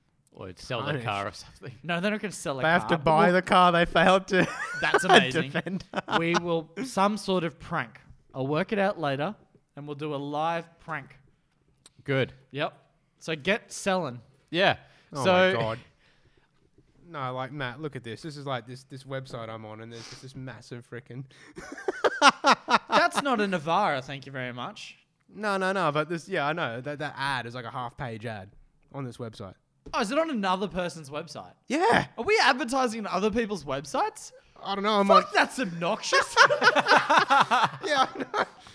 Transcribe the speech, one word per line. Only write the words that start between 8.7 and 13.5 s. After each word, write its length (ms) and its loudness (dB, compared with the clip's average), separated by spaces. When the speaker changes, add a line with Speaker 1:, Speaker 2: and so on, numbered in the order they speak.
Speaker 3:
it 60 0
out 220 0
later, 340 -2
and 140 -14
we'll 80 -8
do 180 -6
a 20 -4
live 640 -4
prank. 400 -12
Speaker 1:
Good. 280 0
Speaker 3:
Yep. 220 -4
So 160 -6
get 380 -2